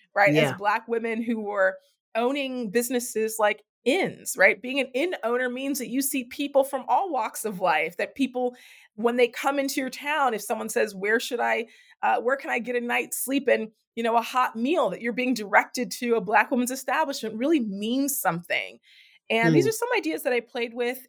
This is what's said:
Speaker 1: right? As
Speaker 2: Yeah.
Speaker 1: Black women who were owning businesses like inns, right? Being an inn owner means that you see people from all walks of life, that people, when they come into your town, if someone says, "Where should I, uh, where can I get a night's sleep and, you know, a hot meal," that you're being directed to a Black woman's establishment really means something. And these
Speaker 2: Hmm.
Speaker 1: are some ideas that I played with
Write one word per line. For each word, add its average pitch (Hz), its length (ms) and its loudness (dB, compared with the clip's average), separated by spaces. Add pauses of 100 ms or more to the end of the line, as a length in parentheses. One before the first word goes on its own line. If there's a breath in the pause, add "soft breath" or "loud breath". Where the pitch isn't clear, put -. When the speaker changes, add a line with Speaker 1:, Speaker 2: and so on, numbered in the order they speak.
(140 soft breath)
Speaker 1:
right? 202 200 6
As - 20 4
Speaker 2:
Yeah. 147 200 4
Speaker 1:
Black 214 320 -2
women 226 340 -2
who 220 200 -2
were 196 340 0 (380 soft breath)
owning 254 560 -2
businesses 240 680 -2
like 208 240 2 (220)
inns, 262 540 0
right? 196 240 6
Being 262 180 -2
an 254 140 -2
inn 339 200 0 (100)
owner 247 260 0
means 269 280 -4
that 240 100 -4
you 254 120 -2
see 269 240 -2
people 277 400 0
from 262 240 -8
all 320 240 2
walks 226 320 -4
of 202 160 -6
life, 165 380 0
that 208 160 -4
people, 247 420 -2 (380 loud breath)
when 233 220 0
they 247 120 6
come 277 300 -2
into 269 200 -2
your 262 120 -2
town, 277 420 0
if 202 80 -4
someone 220 300 -4
says, 214 240 0
"Where 208 260 0
should 233 200 -4
I, 233 260 0 (360 loud breath)
uh, 214 200 2
where 254 140 2
can 294 120 -6
I 254 120 -2
get 240 160 -2
a 240 40 -2
night's 240 380 -2
sleep 277 280 -2
and, 220 260 2 (220)
you 233 80 -4
know, 233 140 2
a 226 60 4
hot 254 340 0
meal," 254 320 2
that 180 140 -6
you're 233 100 -2
being 247 220 0
directed 226 640 0
to 240 160 0
a 226 80 4
Black 214 280 4
woman's 247 200 0
establishment 262 680 -2
really 277 240 2
means 226 580 -2
something. 131 640 -2 (480 soft breath)
And 220 260 4
these - 100 6
Speaker 2:
Hmm. 440 40 0
Speaker 1:
are 440 40 2
some 480 220 -4
ideas 320 280 -2
that 262 100 0
I 240 80 0
played 233 320 -6
with 247 360 -6